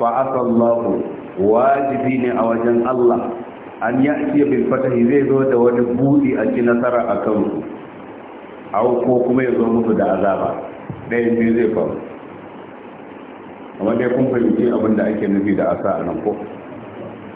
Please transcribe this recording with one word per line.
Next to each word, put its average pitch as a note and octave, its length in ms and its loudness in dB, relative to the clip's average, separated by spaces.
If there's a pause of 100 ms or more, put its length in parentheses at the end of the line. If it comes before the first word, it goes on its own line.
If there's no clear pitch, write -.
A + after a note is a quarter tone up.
"Fa A#2+ 240 2
asallahu," A#2 800 0 (360)
wajibi B2+ 840 2
ne B2 80 0
a A2+ 120 0
wajen A#2 440 2
Allah, B2 320 4 (600)
"an B2 200 0
ya'tiya C#3+ 480 2
bil B2 240 2
fatahi," B2+ 320 2
zai C3+ 240 4
zo C3+ 160 4
da B2 120 4
wani A#2+ 240 4 (160)
buɗi C#3 440 4
a A2 120 0
ci B2+ 120 0
nasara A#2+ 400 2
a G2+ 200 0
kansu. G#2 360 0 (1120)
Au A#2+ 320 2
ko B2 180 4
kuma B2 200 2
ya A#2+ 100 0
zo A#2 100 2
musu A2+ 300 2
da F#2+ 240 2
azaba. G2 320 0 (580)
Ɗayan A#2 300 2
biyu A2+ 160 2
zai A#2 180 2
faru. - 240 -2 (1800)
Amma G#2+ 140 0
dai A#2+ 140 0
kun B2+ 200 2
fahimci A#2 380 2
abin A2 300 2
da G2+ 80 2
ake G#2 240 -2
nufi G2 280 2
da F#2 80 0 (140)
asa F#2 220 -2
a - 20 -6
nan F2 240 -4
ko? G#2 80 0 (1000)